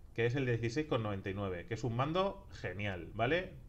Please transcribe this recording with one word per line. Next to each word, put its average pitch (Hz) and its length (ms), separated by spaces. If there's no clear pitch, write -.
que 113 100
es 120 100
el 139 100
dieciséis 117 420
con 110 160
noventa 101 260
y 92 40
nueve, 95 340
que 117 60
es - 100
un 117 120
mando 160 560
genial, 95 640
¿vale? 151 400